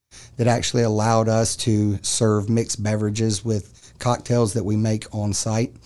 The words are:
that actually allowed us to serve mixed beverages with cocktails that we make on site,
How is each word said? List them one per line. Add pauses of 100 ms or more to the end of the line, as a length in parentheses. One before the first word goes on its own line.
(360)
that
actually
allowed
us
to
serve
mixed
beverages
with
cocktails
that
we
make
on
site, (120)